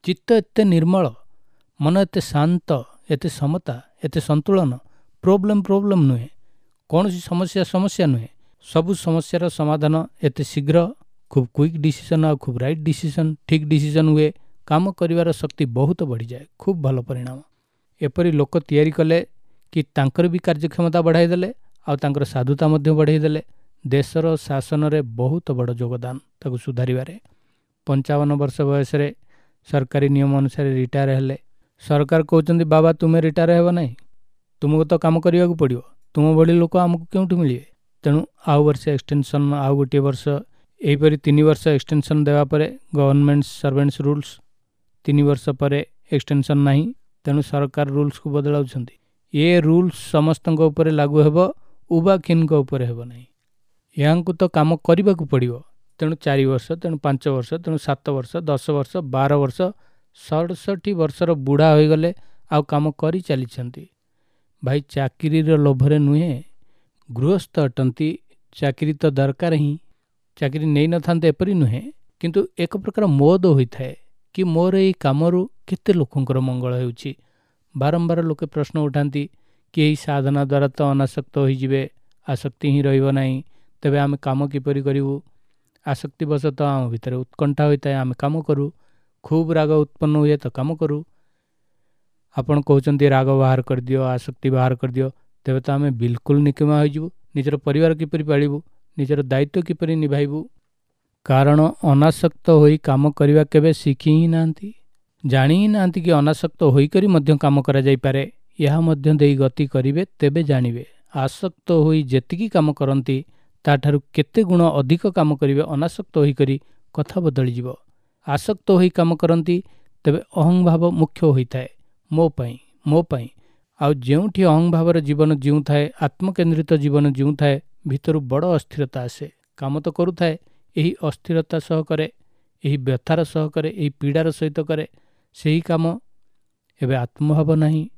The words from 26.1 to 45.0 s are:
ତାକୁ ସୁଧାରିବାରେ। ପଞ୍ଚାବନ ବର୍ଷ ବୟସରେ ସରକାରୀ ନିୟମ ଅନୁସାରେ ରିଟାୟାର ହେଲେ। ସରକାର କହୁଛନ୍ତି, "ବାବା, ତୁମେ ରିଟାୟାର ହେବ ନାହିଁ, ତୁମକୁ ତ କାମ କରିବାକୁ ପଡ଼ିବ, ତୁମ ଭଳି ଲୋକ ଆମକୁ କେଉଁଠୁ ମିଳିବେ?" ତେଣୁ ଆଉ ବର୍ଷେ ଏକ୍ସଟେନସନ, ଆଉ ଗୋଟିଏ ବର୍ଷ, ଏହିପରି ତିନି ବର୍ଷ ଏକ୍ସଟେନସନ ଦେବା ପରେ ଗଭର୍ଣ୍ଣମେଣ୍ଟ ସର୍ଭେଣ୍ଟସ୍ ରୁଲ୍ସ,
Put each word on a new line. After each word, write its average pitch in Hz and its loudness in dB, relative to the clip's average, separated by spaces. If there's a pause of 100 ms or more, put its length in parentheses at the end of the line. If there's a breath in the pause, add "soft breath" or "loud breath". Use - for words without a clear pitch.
ତାକୁ 123 -8
ସୁଧାରିବାରେ। 127 -6 (680)
ପଞ୍ଚାବନ 143 0
ବର୍ଷ 143 -4
ବୟସରେ 143 0 (600)
ସରକାରୀ 139 -2
ନିୟମ 139 2
ଅନୁସାରେ 139 -2
ରିଟାୟାର 135 -2
ହେଲେ। 135 -4 (460)
ସରକାର 151 2
କହୁଛନ୍ତି, 165 2
"ବାବା, 160 4
ତୁମେ 165 2
ରିଟାୟାର 160 0
ହେବ 170 4
ନାହିଁ, 160 -4 (640)
ତୁମକୁ 151 2
ତ 160 0
କାମ 165 2
କରିବାକୁ 175 2
ପଡ଼ିବ, 131 0 (340)
ତୁମ 156 2
ଭଳି 160 4
ଲୋକ 170 2
ଆମକୁ 170 0
କେଉଁଠୁ 185 -2
ମିଳିବେ?" 131 -2 (380)
ତେଣୁ 151 2 (260)
ଆଉ 147 4
ବର୍ଷେ 147 0
ଏକ୍ସଟେନସନ, 143 -2
ଆଉ 139 0
ଗୋଟିଏ 139 0
ବର୍ଷ, 139 -4 (560)
ଏହିପରି 147 2
ତିନି 147 2
ବର୍ଷ 151 2
ଏକ୍ସଟେନସନ 151 0
ଦେବା 147 2
ପରେ 151 -2 (160)
ଗଭର୍ଣ୍ଣମେଣ୍ଟ 143 2
ସର୍ଭେଣ୍ଟସ୍ 143 -2
ରୁଲ୍ସ, 143 -2 (760)